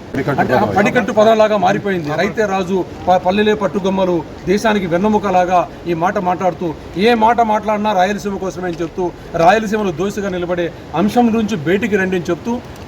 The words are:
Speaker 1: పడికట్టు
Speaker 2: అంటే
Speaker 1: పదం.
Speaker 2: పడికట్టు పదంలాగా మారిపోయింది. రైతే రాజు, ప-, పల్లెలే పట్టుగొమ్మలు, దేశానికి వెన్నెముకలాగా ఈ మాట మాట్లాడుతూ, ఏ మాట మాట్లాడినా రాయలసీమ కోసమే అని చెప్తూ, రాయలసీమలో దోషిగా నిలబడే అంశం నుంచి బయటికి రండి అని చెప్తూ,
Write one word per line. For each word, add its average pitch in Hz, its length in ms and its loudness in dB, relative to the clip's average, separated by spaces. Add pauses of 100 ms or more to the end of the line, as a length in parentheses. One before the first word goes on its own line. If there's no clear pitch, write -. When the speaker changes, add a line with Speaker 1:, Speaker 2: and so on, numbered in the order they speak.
(140)
Speaker 1:
పడికట్టు 139 280 0
Speaker 2:
అంటే - 160 2
Speaker 1:
పదం. - 200 0
Speaker 2:
పడికట్టు 233 340 2
పదంలాగా 214 460 4
మారిపోయింది. 185 580 -2
రైతే 175 300 0
రాజు, 190 400 -2 (220)
ప-, 180 80 6
పల్లెలే 202 380 2
పట్టుగొమ్మలు, 190 680 0 (240)
దేశానికి 202 400 0
వెన్నెముకలాగా 185 800 2 (180)
ఈ 175 60 0
మాట 175 240 0
మాట్లాడుతూ, 180 560 -2 (240)
ఏ 226 160 4
మాట 226 280 4
మాట్లాడినా 214 500 0
రాయలసీమ 196 460 0
కోసమే 180 260 -6
అని 170 180 -4
చెప్తూ, 170 300 -4 (240)
రాయలసీమలో 202 560 4
దోషిగా 196 380 -4
నిలబడే 175 440 -2 (220)
అంశం 214 380 4
నుంచి 220 220 0
బయటికి 190 420 0
రండి 185 180 0
అని 170 140 -2
చెప్తూ, 233 300 -4 (280)